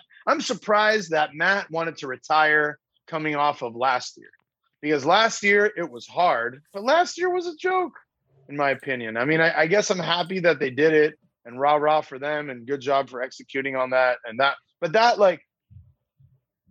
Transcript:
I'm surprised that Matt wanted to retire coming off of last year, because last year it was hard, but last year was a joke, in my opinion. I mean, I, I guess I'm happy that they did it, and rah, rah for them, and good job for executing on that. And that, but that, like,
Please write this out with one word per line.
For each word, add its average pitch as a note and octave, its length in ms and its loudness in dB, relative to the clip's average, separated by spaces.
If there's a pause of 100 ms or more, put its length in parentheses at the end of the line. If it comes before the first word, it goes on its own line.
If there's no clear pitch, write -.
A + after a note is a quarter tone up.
(260)
I'm D4 140 2
surprised G#3+ 720 0
that D3+ 240 0
Matt F3+ 360 0
wanted E3 260 -6
to D3 100 -12
retire D3+ 720 2 (300)
coming D#3 260 -4
off D3 280 0
of A#2 120 -8
last B2 420 -2
year, - 140 -20 (500)
because D3 240 -2
last G#3 380 2
year G#3 340 2
it E3+ 140 -6
was A#2+ 160 -16
hard, C3+ 560 -2 (100)
but G3+ 120 -10
last E4 340 2
year F4+ 120 -2
was F4 160 -4
a E4+ 100 -10
joke, F#4 380 -2 (540)
in C#3+ 80 -12
my C#3+ 140 2
opinion. B2 460 -6
I A#2+ 80 -2
mean, D#3+ 160 2
I, D#3+ 200 2
I D#3+ 60 2
guess G3+ 240 0
I'm F#3 80 0
happy E3+ 420 -4
that D#3+ 200 2
they C#3 100 -2
did D3 220 2
it, D3+ 260 2 (260)
and A#2+ 140 -14
rah, D3 180 2
rah D3+ 260 2
for C#3 180 -16
them, D3 300 -6
and A#2+ 160 -14
good C#3 140 -6
job C3+ 280 0
for B2 140 -10
executing C3+ 520 -8
on B2+ 160 -2
that. B2+ 360 2
And A2+ 120 -8
that, C#3 160 2 (260)
but E3+ 120 -4
that, A3+ 260 4
like, F#3 220 4 (1300)